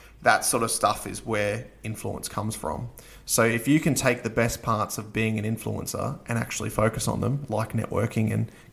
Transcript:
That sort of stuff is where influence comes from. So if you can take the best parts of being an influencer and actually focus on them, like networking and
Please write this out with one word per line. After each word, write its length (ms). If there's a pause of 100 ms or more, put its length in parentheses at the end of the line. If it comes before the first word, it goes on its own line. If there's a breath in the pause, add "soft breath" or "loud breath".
(220 loud breath)
That 220
sort 180
of 80
stuff 360
is 180
where 420 (160)
influence 460
comes 260
from. 340 (360 loud breath)
So 200
if 240
you 120
can 140
take 280
the 80
best 320
parts 360
of 140
being 260
an 60
influencer 840
and 120
actually 320
focus 380
on 120
them, 280
like 240
networking 600
and 180 (220 loud breath)